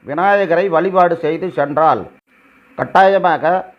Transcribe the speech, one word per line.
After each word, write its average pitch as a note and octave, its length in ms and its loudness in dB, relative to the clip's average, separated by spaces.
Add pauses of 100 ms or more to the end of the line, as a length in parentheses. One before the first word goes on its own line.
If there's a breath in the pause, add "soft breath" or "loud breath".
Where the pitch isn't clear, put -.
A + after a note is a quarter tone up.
விநாயகரை F#3 640 0
வழிபாடு F3 460 2
செய்து E3 360 -4
சென்றால் C#3+ 520 0 (720)
கட்டாயமாக F3 760 0 (260)